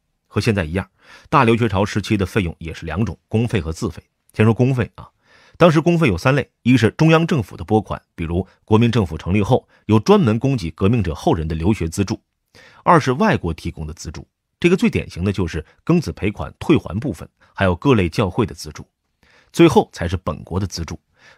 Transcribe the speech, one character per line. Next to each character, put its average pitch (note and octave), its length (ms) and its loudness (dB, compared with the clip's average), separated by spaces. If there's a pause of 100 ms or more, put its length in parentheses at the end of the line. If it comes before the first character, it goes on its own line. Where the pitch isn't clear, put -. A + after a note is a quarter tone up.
(280)
和 - 120 -4
现 G#2+ 160 0
在 F#2+ 80 -2
一 D#2 80 -8
样， F#2 180 -6 (400)
大 D3 140 2
留 A#2 140 4
学 A#2 100 0
潮 G2 160 0
时 G#2+ 180 -4
期 A2 140 -2
的 G2 100 0
费 - 160 -2
用 E2+ 180 -6
也 D#2 140 -12
是 - 120 -16
两 E2 180 -4
种： F2 140 -6 (100)
公 A2+ 180 -2
费 A2 140 -2
和 D#2+ 140 -6
自 G2 160 -6
费。 - 120 -12 (320)
先 A2 120 2
说 A2+ 80 4
公 B2 200 2
费 A#2+ 220 -4
啊， - 140 -20 (480)
当 F3 120 6
时 D#3 120 4
公 E3+ 180 2
费 E3 80 2
有 F2+ 100 0
三 C3 160 2
类： C#3 160 -2 (120)
一 B2+ 160 4
是 A2+ 140 4
中 D#3+ 200 4
央 D#3+ 160 4
政 C#3 160 0
府 - 140 -12
的 E2+ 80 -12
拨 G#2+ 160 2
款， - 200 -10 (120)
比 F2 100 -8
如 E2+ 240 -4 (160)
国 G#2+ 140 2
民 A#2 120 4
政 G#2+ 160 0
府 D#2+ 120 -10
成 - 160 -4
立 G#2 80 2
后 - 260 0 (200)
有 G#2+ 120 4
专 G3+ 200 4
门 A#2 200 2
供 C3+ 160 -2
给 E2 160 -6
革 F#2+ 160 -2
命 A2+ 160 2
者 E2 100 -4
后 D#3+ 200 -2
人 D#2+ 140 -2
的 D#2+ 80 -4
留 E2 180 0
学 - 140 -4
资 G2 180 -4
助； - 100 -4 (680)
二 F3 160 4
是 C3 140 0
外 F3 220 0
国 F2 180 -4
提 - 180 -8
供 D#2+ 160 -12
的 D#2+ 60 -12
资 - 180 -14
助， - 160 -18 (320)
这 F3 100 2
个 F#3 80 4
最 A3+ 120 0
典 G2 200 -4
型 E2+ 140 -8
的 G2+ 80 0
就 F#2 160 -4
是 D#2+ 180 -8 (180)
庚 E3+ 160 2
子 F2 120 -6
赔 F#2+ 180 -6
款 D2 300 -10
退 - 180 2
还 F2+ 220 -6
部 A#2 120 -6
分， - 160 -14 (260)
还 G2 120 0
有 F2+ 100 2
各 C3+ 200 2
类 F2+ 140 2
教 G2+ 200 -2
会 G#2+ 160 -2
的 D2+ 80 -10
资 - 180 -16
助； - 120 -18 (680)
最 E3 160 6
后 E3 240 2
才 - 160 -6
是 F2+ 100 -2
本 - 260 -8
国 - 160 -6
的 G2 80 -4
资 E2+ 160 -10
助， D#2+ 160 -12 (380)